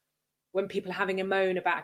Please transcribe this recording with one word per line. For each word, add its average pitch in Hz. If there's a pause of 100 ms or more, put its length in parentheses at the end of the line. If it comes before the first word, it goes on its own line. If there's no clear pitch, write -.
(540)
when 190
people 185
are 175
having 190
a -
moan 190
about 175
a -